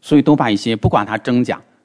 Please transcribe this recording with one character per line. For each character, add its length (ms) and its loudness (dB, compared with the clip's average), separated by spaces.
所 160 2
以 40 6
多 140 4
拜 140 -2
一 60 0
些， 200 -4
不 120 -2
管 180 0
它 100 -6
真 260 -2
假， 160 -4